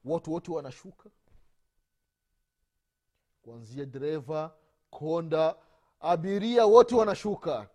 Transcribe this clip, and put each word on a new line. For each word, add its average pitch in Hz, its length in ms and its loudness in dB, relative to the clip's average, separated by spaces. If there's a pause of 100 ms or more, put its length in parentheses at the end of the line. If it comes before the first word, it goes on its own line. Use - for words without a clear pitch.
Watu 160 280 -4
wote 170 180 -8
wanashuka, 160 580 -14 (2250)
kuanzia 117 440 -14
dereva, 151 720 -6 (340)
konda, 160 680 -2 (440)
abiria, 196 680 2
wote 233 300 8
wanashuka. 190 800 -2